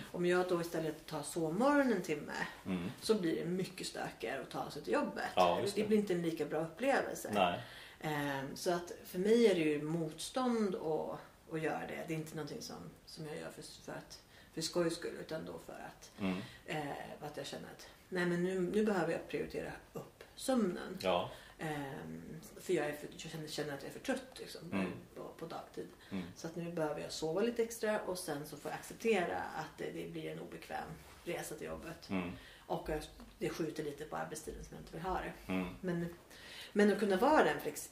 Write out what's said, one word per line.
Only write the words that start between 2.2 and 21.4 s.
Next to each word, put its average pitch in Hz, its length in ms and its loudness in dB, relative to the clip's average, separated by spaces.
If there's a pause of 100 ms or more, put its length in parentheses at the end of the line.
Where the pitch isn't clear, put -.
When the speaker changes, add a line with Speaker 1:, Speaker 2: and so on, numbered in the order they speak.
Speaker 2:
Mm. 92 260 0 (100)
Speaker 1:
så 220 140 4
blir 170 200 2
det 156 100 -2
mycket 180 420 -2
stökigare - 540 -4
att - 100 -10
ta 143 200 -4
sig 143 120 -8
till - 100 2
jobbet. 247 420 2
Speaker 2:
Ja, 90 260 8
just - 140 0
Speaker 1:
Det 208 60 4
Speaker 2:
det. 214 60 2
Speaker 1:
blir 214 100 8
inte 202 160 4
en 175 80 4
lika 160 240 0
bra 151 180 0
upplevelse. - 680 0
Speaker 2:
Nej. 92 260 6 (420)
Speaker 1:
Ehm, 143 540 0
så - 160 0
att 175 200 0 (140)
för - 140 -4
mig 226 280 8
är 190 80 8
det 165 60 4
ju 151 220 4
motstånd 190 920 0
att, 156 440 -2 (340)
att 160 80 0
göra 151 260 0
det. - 200 -6
Det 165 60 -2
är 156 40 0
inte 156 180 -6
någonting 147 260 -6
som, - 140 -10 (300)
som - 200 -10
jag 156 120 -6
gör 160 180 -8
för, - 80 -12 (220)
för - 60 -8
att, - 280 -10 (340)
för 160 80 -4
skojs 165 340 2
skull, - 260 -6
utan 160 240 -6
då - 200 -8
för - 80 -12
att, - 460 -14
Speaker 2:
Mm. 95 180 2 (280)
Speaker 1:
eh, 156 160 -2 (400)
att 147 160 -8
jag 139 80 -6
känner - 200 -8 (120)
att - 100 -16 (220)
nej, 180 160 2
men 175 180 4
nu, 190 160 2
nu 185 260 4
behöver 180 280 4
jag - 140 -2
prioritera 160 440 -4 (220)
upp - 300 -12 (120)
sömnen. 190 640 2
Speaker 2:
Ja. 90 280 4 (300)